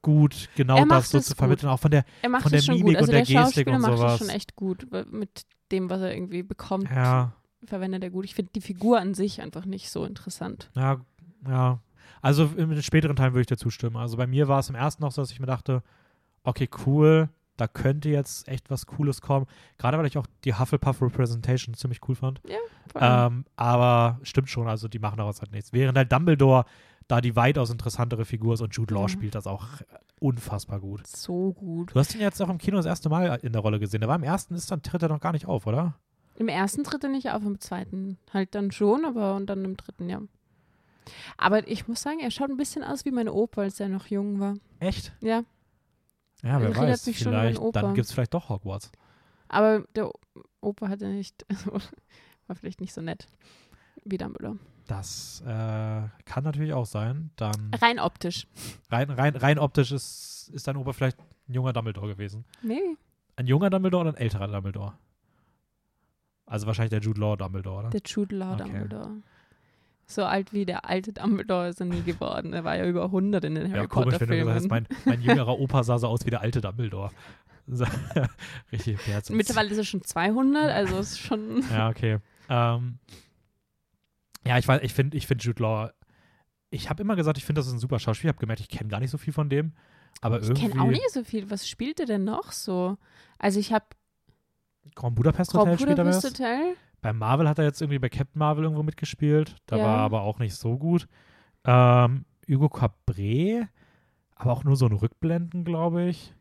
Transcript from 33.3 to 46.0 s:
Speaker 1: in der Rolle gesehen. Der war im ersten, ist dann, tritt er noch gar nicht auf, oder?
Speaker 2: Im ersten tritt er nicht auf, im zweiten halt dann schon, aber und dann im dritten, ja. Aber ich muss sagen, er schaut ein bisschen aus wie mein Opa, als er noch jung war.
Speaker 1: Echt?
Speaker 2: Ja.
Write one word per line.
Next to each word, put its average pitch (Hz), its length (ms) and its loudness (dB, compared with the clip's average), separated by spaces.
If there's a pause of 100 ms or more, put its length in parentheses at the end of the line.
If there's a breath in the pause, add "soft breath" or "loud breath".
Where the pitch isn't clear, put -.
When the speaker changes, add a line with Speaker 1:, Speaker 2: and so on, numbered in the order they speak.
Speaker 1:
in 117 100 -4
der 113 80 0
Rolle 107 180 2
gesehen. 104 220 -2
Der 113 80 0
war 147 80 4
im 170 60 -2
ersten, 170 320 -2
ist 175 160 -8
dann, 175 120 -4
tritt - 200 -4
er 160 60 2
noch 151 120 -2
gar 151 100 -2
nicht 151 160 -4
auf, 117 200 -2
oder? 147 280 0 (400)
Speaker 2:
Im 226 140 -2
ersten 190 340 -2
tritt 285 220 -4
er 269 40 -2
nicht 269 220 -4
auf, 214 120 -4
im 202 180 -4
zweiten 190 560 -8 (160)
halt 196 220 -2
dann 202 160 -2
schon, 220 340 2
aber 214 300 -2
und 196 120 -6
dann 196 180 -6
im 190 120 -8
dritten, - 320 -12
ja. 196 120 -8 (1160 loud breath)
Aber 208 300 2
ich 214 200 -6
muss 233 160 -8
sagen, 311 160 -4
er 269 100 -4
schaut 277 220 -4
ein 262 60 -6
bisschen 285 260 -6
aus 269 200 -8
wie 285 80 -4
mein 240 180 -2
Opa, 214 340 -2
als 196 160 -6
er 196 100 -4
noch 190 180 -6
jung 202 320 -4
war. 202 140 -2 (260)
Speaker 1:
Echt? 190 320 -4 (100)
Speaker 2:
Ja. 220 180 0 (1040)